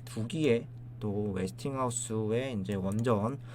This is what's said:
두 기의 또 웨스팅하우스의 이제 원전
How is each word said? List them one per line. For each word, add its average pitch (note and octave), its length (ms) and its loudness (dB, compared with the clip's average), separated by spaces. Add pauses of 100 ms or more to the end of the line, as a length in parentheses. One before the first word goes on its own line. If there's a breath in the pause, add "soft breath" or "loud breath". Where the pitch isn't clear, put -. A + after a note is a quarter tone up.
두 A2+ 220 -4
기의 C3 400 4 (320)
또 G#2 360 0
웨스팅하우스의 A#2 1300 0
이제 G2+ 120 0
원전 G#2+ 640 2 (160 loud breath)